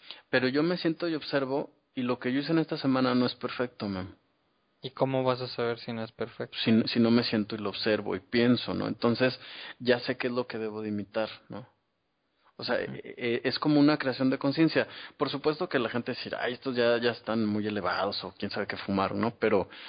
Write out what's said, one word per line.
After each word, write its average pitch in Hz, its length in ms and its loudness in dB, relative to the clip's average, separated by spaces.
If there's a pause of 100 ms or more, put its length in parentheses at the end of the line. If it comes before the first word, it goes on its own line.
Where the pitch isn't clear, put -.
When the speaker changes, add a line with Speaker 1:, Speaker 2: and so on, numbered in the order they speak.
(300)
Speaker 1:
Pero 127 180 2
yo 139 140 2
me 175 160 0
siento 165 300 -2
y 165 60 -2
observo, 139 560 -4 (240)
y 131 80 -4
lo 123 160 0
que 123 140 -2
yo 139 80 0
hice 151 120 -2
en 165 60 4
esta 156 200 -2
semana 131 360 2
no 123 120 4
es - 80 -2
perfecto, 123 540 -6
Mem. 92 200 -4 (760)
Speaker 2:
¿Y 135 80 -10
cómo 131 340 0
vas 127 160 0
a 123 80 -6
saber 117 300 -4
si - 140 -10
no 113 120 -6
es 113 80 -12
perfecto? - 520 -10
Speaker 1:
Si, 113 240 6
si 123 120 0
no 113 100 6
me 120 140 6
siento 110 300 0
y 110 40 -8
lo 101 120 -4
observo 101 460 0
y 92 40 -4
pienso, 120 540 2
¿no? 95 140 -2
Entonces, 120 500 2 (400)
ya 120 220 4
sé 123 160 -4
qué - 100 -4
es 120 60 0
lo 123 140 -2
que 117 120 -8
debo 110 240 -6
de 107 60 -4
imitar, 104 400 -2 (200)
¿no? 110 180 -12 (920)
O - 80 -10
sea, 120 180 0
Speaker 2:
Ujú. 110 100 -6
Speaker 1:
eh, - 240 -12
eh, 120 280 -2
es 131 140 0
como 151 220 4
una 147 180 6
creación 131 320 0
de 135 80 0
conciencia. 143 480 4 (300)
Por 143 140 0
supuesto 151 380 -2
que 143 100 0
la 117 100 0
gente 123 260 -2 (100)
dirá, - 180 -6
"Ay, 123 120 -2
estos 123 220 -6
ya, 120 220 4
ya 120 140 2
están 110 340 -2
muy 104 200 0
elevados", 95 580 -2
o 90 140 -8
quién 104 120 -4
sabe 104 160 -4
qué 98 100 -6
fumaron, 98 440 0
¿no? 117 180 0
Pero, 104 300 4 (200)